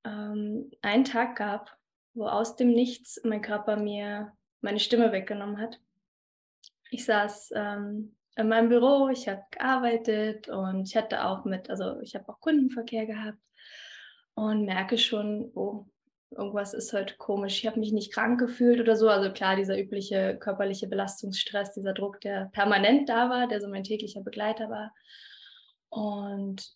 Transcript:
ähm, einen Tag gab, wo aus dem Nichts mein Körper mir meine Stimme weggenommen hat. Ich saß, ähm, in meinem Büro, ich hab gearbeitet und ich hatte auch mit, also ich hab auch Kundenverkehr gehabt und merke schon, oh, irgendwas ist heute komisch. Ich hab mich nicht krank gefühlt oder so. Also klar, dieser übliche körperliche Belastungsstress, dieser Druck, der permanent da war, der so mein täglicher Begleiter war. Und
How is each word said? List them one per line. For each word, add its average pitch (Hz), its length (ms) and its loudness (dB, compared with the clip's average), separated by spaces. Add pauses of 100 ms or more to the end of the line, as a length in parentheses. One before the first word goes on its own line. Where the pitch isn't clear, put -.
ähm, 208 640 -6 (120)
einen 226 240 4
Tag 240 320 0
gab, 208 400 -6 (360)
wo 220 140 -6
aus 226 300 -2
dem 247 140 6
Nichts 240 520 2
mein 214 180 -2
Körper 208 360 -2
mir 208 560 -4 (280)
meine 202 180 -2
Stimme 226 320 4
weggenommen 202 480 -4
hat. 226 200 -8 (1080)
Ich - 160 -8
saß, 208 500 0
ähm, 208 600 -6 (200)
in 220 120 0
meinem 226 220 4
Büro, 269 400 6
ich 254 180 -4
hab 196 240 -8
gearbeitet 226 960 0
und 190 380 -4
ich - 80 -8
hatte - 300 0
auch 190 200 -2
mit, 185 240 -4
also 190 320 -4
ich - 140 -12
hab - 140 -14
auch 214 100 -18
Kundenverkehr 254 640 2
gehabt 214 320 -8 (1000)
und 214 300 0
merke 190 320 0
schon, 208 580 -2
oh, 196 320 -6 (440)
irgendwas 202 420 -6
ist - 200 -8
heute 196 240 -4
komisch. 202 420 -4
Ich 226 80 -4
hab 214 80 -2
mich 214 160 -2
nicht 214 220 -2
krank 240 260 2
gefühlt 240 400 6
oder 226 160 6
so. 220 140 6
Also 196 220 4
klar, 190 240 0
dieser 196 220 0
übliche 196 600 -2
körperliche 196 500 -4
Belastungsstress, 196 880 -4
dieser 196 200 -4
Druck, 202 280 -6
der 190 320 -6
permanent 208 560 6
da 240 200 4
war, 247 180 2
der 214 120 -2
so 202 80 -6
mein 196 160 -6
täglicher 208 380 -6
Begleiter 214 480 -4
war. 214 240 -8 (960)
Und 202 880 -6